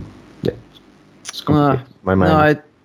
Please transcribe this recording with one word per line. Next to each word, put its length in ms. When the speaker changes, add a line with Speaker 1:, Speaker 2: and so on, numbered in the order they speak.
Speaker 1:
yeah, 100
it's 140
complicated 460
Speaker 2:
Uh, 40
Speaker 1:
in 140
my 100
mind 160
Speaker 2:
no, 80
I, 220